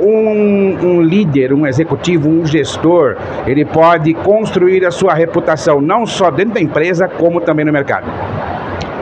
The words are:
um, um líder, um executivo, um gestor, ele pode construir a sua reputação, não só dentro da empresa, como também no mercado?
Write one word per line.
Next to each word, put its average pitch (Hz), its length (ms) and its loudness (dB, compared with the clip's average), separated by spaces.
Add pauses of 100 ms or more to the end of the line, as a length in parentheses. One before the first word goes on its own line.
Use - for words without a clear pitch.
um, 208 760 2
um 175 200 2
líder, 160 520 2
um 147 140 2
executivo, 151 600 0
um 165 180 2
gestor, 147 680 2 (300)
ele 139 180 0
pode 160 520 2
construir 190 720 0
a 175 60 0
sua 180 220 0
reputação, 160 720 0
não 208 220 0
só 175 260 0
dentro 196 220 -2
da 214 80 -2
empresa, 170 480 0
como 170 320 0
também 156 240 0
no 151 80 0
mercado? 117 320 -2 (960)